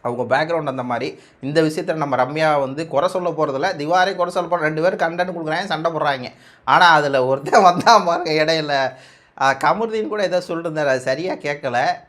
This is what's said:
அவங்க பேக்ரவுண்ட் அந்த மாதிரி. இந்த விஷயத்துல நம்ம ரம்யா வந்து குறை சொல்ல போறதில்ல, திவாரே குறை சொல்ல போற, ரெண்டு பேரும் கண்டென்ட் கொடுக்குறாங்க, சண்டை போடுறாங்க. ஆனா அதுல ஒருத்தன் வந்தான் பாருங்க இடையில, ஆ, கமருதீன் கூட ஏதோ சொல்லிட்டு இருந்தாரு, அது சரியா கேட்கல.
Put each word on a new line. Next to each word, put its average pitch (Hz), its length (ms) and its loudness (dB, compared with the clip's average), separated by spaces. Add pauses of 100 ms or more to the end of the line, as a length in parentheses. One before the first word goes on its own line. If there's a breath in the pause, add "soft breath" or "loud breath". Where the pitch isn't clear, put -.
அவங்க 123 360 -2
பேக்ரவுண்ட் 156 320 -2
அந்த 131 140 -6
மாதிரி. 123 400 -6 (180 loud breath)
இந்த 147 220 0
விஷயத்துல 160 320 -2
நம்ம 143 220 -2
ரம்யா 147 440 0
வந்து 139 280 -6
குறை 156 200 0
சொல்ல 180 220 -2
போறதில்ல, 151 500 -2
திவாரே 180 340 2
குறை 175 180 -2
சொல்ல 170 160 -4
போற, 170 140 -2
ரெண்டு 156 200 -2
பேரும் 190 160 0
கண்டென்ட் 175 380 -2
கொடுக்குறாங்க, 165 280 -6
சண்டை 165 280 -4
போடுறாங்க. 143 400 -2 (320 loud breath)
ஆனா 165 240 6
அதுல 143 380 4
ஒருத்தன் 139 360 2
வந்தான் 185 420 6
பாருங்க 170 260 -2
இடையில, 151 640 0 (500 loud breath)
ஆ, 135 100 4
கமருதீன் 214 560 -2
கூட 208 140 -4
ஏதோ 180 180 0
சொல்லிட்டு 165 400 -6
இருந்தாரு, 151 60 0
அது 131 140 2
சரியா 147 340 -4
கேட்கல. 143 500 -4 (240)